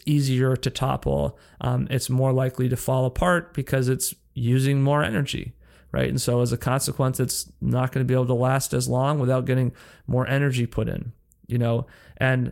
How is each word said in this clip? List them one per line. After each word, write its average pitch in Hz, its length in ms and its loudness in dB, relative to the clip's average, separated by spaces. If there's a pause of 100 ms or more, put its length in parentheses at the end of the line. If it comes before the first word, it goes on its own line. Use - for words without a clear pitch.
easier 131 500 2
to 131 140 -2
topple. 135 680 -2 (240)
Um, 123 280 -2
it's 123 200 -4
more 131 240 2
likely 131 360 0
to 127 80 -2
fall 131 280 0
apart 170 480 0
because 131 360 0
it's 131 240 -2 (200)
using 131 480 2
more 143 220 4
energy, 160 500 -4 (380)
right? - 180 0
And 131 100 -2
so 120 220 2
as 120 100 2
a 120 60 -2
consequence, 131 640 -2
it's - 320 -4 (100)
not 127 300 0
gonna 131 140 0
be 127 100 2
able 127 100 2
to 127 80 0
last 131 400 0
as 127 160 -2
long 135 300 0
without 127 260 2
getting 127 260 0 (360)
more 123 200 0
energy 131 380 2
put 110 240 -2
in, - 240 -6 (340)
you 120 120 -2
know? 117 260 0 (320)
And 131 340 0